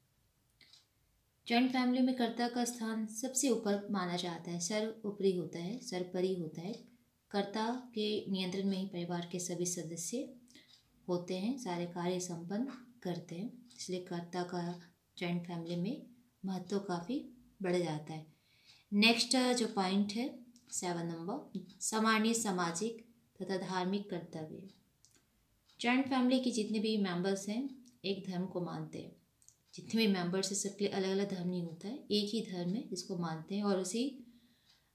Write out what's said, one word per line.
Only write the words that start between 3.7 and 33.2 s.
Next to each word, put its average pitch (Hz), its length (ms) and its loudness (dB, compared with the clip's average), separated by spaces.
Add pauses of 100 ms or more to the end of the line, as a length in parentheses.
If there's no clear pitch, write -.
माना 180 240 0
जाता 175 360 -4
है, 175 80 -2
सर्वोपरि 208 760 0
होता 170 240 -4
है, 196 200 -4
सर्वोपरि 185 560 -2
होता 160 260 -4
है। 190 120 -6 (580)
कर्ता 220 640 -2
के 214 360 0
नियंत्रण 190 380 0
में 190 80 2
ही 185 80 -2
परिवार 175 460 -4
के 180 80 -2
सभी 175 260 -2
सदस्य 170 680 -4 (720)
होते 180 300 -2
हैं, 226 200 0
सारे 175 280 -2
कार्य 175 340 0
संपन्न 175 480 -4 (360)
करते 165 320 -4
हैं, 202 420 -8
इसलिए 180 260 -6
कर्ता 175 400 -4
का 175 360 -2 (380)
जॉइंट 175 300 -2
family 170 280 -4
में 196 300 -2 (400)
महत्व 190 340 -2
काफ़ी 185 500 -4 (320)
बढ़ 180 140 2
जाता 160 380 0
है। 156 140 -10 (640)
Next, 233 420 6
अ, 254 180 6
जो 240 140 4
point 196 440 2
है 247 280 -4 (320)
seven 170 340 -2
number, 170 640 -6 (120)
सामान्य 220 540 4
सामाजिक 190 720 0 (360)
तथा 190 160 0
धार्मिक 185 520 0
कर्तव्य। 165 600 -8 (1120)
जॉइंट 254 240 4
family 254 340 4
के 254 120 2
जितने 208 280 0
भी 220 180 4
members 190 520 2
हैं 254 360 -4 (200)
एक 190 220 -2
धर्म 185 180 -2
को 180 160 -4
मानते 160 380 -6
हैं, - 160 -14 (600)
जितने 220 320 2
भी 196 60 6
members 185 380 0
हैं 196 60 -2
सबके 196 300 0
अलग 190 220 0
अलग 196 200 2
धर्म 180 200 -2
नहीं 180 140 -2
होता 165 240 -8
है, 254 100 -6 (140)
एक 208 220 4
ही 208 180 -2
धर्म 175 220 -2
है 254 140 -4
जिसको 180 300 -6
मानते 160 380 -4